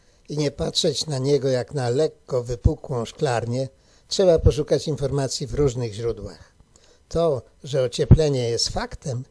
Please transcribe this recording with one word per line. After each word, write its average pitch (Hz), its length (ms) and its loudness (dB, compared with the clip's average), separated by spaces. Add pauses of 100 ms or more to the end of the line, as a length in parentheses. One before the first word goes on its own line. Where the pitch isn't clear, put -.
(300)
i 147 80 -4
nie 147 140 0
patrzeć 160 540 -2
na 147 120 -4
niego 135 300 2
jak 127 260 -2
na 127 160 -2
lekko 139 540 -2
wypukłą 123 640 -2
szklarnię, 123 640 -2 (380)
trzeba 175 320 4
poszukać 156 480 2
informacji 139 600 -4
w 107 60 -10
różnych 123 400 0
źródłach. 104 600 -8 (560)
To, 160 320 0 (220)
że 135 200 0
ocieplenie 135 680 4
jest 117 200 -2
faktem 143 600 -6